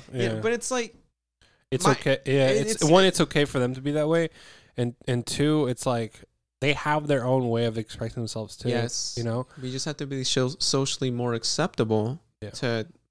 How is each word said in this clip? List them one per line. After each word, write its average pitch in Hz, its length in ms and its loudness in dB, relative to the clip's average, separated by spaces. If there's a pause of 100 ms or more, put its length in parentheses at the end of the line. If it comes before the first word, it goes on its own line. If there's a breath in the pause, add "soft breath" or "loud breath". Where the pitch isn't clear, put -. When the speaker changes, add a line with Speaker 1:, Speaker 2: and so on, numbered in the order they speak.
(140)
Speaker 1:
yeah, 117 220 0
Speaker 2:
yeah. 110 40 -6
Speaker 1:
but 220 140 -2
it's 233 180 -4
like 247 240 -4 (760 soft breath)
Speaker 2:
It's 131 120 0
Speaker 1:
my 156 80 6
Speaker 2:
okay. 135 340 0
Yeah, 135 260 4
Speaker 1:
it, 139 160 2
Speaker 2:
it's, 220 80 2
Speaker 1:
it's - 100 0
Speaker 2:
one, 175 180 8
it's 185 160 4
okay 151 240 2
for 143 160 -2
them 123 160 0
to 131 60 -10
be 143 100 -2
that 151 160 0
way. 165 220 2 (480 loud breath)
And, 120 180 -2 (120)
and 123 180 -2
two, 151 420 2
it's 127 180 -6
like 117 340 -4 (420)
they 156 120 2
have 151 340 -2
their 135 180 2
own 127 240 2
way 117 160 0
of 113 120 -2
expressing 113 460 -8
themselves 110 340 -8
too. 120 120 -6
Speaker 1:
Yes. 123 480 -4
Speaker 2:
You 120 60 -2
know? 117 220 -4 (160)
Speaker 1:
We 127 80 -8
just 131 160 -6
have 151 120 -6
to 143 100 -8
be 135 160 -4
so-, 127 360 2
socially 135 520 0
more 120 240 0
acceptable 113 840 0 (220)
Speaker 2:
Yeah. 104 100 -10
Speaker 1:
to 117 360 -2 (240)